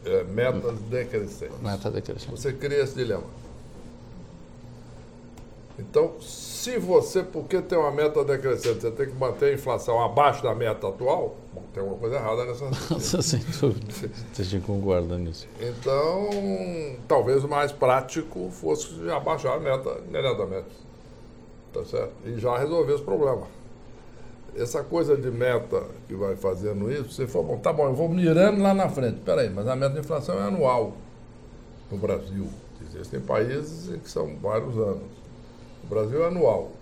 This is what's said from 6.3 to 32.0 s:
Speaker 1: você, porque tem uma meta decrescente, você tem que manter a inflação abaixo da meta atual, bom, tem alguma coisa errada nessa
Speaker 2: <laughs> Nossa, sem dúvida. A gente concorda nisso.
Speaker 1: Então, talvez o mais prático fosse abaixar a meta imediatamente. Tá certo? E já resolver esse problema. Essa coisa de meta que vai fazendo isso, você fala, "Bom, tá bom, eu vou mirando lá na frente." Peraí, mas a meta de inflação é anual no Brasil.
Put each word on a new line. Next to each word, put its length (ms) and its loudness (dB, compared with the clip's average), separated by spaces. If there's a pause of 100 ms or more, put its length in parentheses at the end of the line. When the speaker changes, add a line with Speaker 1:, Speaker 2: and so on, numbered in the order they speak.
Speaker 1:
você, 440 4
porque 400 -2
tem 160 0
uma 120 4
meta 320 2
decrescente, 580 2
você 100 0
tem 160 -2
que 80 -10
manter 320 2
a 80 6
inflação 480 2
abaixo 400 4
da 120 2
meta 340 0
atual, 480 0 (180)
bom, 80 -12 (100)
tem 100 -4
alguma 160 -4
coisa 180 -2
errada 280 0
nessa 200 -6
Speaker 2:
<laughs> 280 -4
Nossa, 300 0
sem 180 2 (200)
dúvida. 500 0 (280)
A 40 -2
gente 240 -2
concorda 500 2
nisso. 300 -6 (120)
Speaker 1:
Então, 680 0 (800)
talvez 360 6
o 40 -2
mais 240 2
prático 800 2
fosse 600 -2
abaixar 460 0
a 40 -2
meta 360 0 (100)
imediatamente. 840 -2 (840)
Tá 120 -2
certo? 280 -2 (140)
E 120 -6
já 200 2
resolver 360 4
esse 100 -2
problema. 420 2 (1120)
Essa 260 -2
coisa 340 4
de 140 0
meta 540 2 (240)
que 60 -6
vai 200 0
fazendo 560 0
isso, 220 -4
você 140 -2
fala, 180 0
"Bom, 140 -2
tá 140 2
bom, 140 4
eu 80 2
vou 140 2
mirando 520 8
lá 140 6
na 140 4
frente." 320 0
Peraí, 280 4
mas 200 -2
a 80 2
meta 180 2
de 60 -2
inflação 400 -2
é 20 0
anual 540 4 (960)
no 60 -4
Brasil. 520 -2 (360)